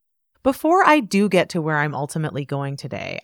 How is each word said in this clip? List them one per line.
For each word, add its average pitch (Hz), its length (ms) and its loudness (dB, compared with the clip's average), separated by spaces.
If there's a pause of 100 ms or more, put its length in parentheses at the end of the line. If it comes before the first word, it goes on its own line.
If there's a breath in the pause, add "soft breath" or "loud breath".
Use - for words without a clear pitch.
(440)
Before 320 420 4
I 302 140 6
do 196 280 2
get 180 220 2
to 175 100 -4
where 156 180 0
I'm 147 180 -2
ultimately 147 480 -4
going 139 320 -6
today, 90 480 -8